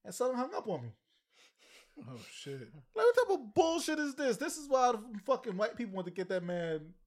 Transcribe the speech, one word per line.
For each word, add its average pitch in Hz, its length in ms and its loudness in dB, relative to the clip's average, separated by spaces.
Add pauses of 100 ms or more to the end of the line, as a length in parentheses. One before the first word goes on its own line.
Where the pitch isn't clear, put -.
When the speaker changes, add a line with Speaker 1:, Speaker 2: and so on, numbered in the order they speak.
Speaker 1:
And 185 100 -12
Southern 254 220 0
hung 269 180 -2
up - 140 -6
on 151 160 -4
me. 117 60 -10 (1160)
Speaker 2:
Oh, 123 120 -14 (120)
shit. 135 280 -12 (340)
Speaker 1:
Like, 440 140 4
what 494 80 8
type 480 140 6 (100)
of 214 160 -12
bullshit 330 420 4
is 294 160 -2
this? 233 240 0
This 311 220 -4
is 285 100 -12
why 254 220 6
the 214 100 -2 (240)
fucking 247 320 0
white 208 180 0
people 202 200 -6
want 180 100 -4
to 180 80 -8
get 185 160 -4
that 185 140 0
man 170 500 -4 (140)